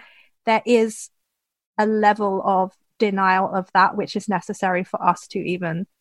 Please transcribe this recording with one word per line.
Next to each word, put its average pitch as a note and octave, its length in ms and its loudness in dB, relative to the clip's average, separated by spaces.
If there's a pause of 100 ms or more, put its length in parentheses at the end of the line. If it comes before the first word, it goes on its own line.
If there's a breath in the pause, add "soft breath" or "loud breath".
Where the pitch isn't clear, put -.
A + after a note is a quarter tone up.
(460 soft breath)
there A3 200 0
is A3+ 440 0 (680)
a G#3+ 80 2
level G#3 580 2
of F#3+ 280 0 (260)
denial G3 540 2
of F#3+ 200 -4
that, F#3+ 240 4
which G3+ 200 -4
is G3 120 -8
necessary F#3 560 -2
for - 180 -8
us F3+ 260 0
to G#3 100 -8
even F3 480 -6 (140)